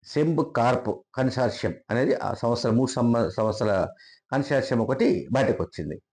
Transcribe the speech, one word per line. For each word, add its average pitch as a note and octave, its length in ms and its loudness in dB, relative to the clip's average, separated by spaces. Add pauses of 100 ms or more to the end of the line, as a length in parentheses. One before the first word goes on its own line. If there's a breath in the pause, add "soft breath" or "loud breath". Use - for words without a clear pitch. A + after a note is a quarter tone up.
సెంబ్ D#3 520 0
కార్ప్ A#2+ 460 0 (140)
కన్సార్షియం B2 580 0 (160)
అనేది B2+ 260 2
ఆ C3+ 180 -4
సంవత్సరం, A#2 440 0
మూడు C3 140 2
సంవ-, A#2 380 2
సంవత్సరాల G#2+ 580 0 (440 loud breath)
కన్సార్షియం C3+ 480 0
ఒకటి B2+ 520 0
బయటకు B2+ 320 0
వచ్చింది. D2+ 380 -8 (120)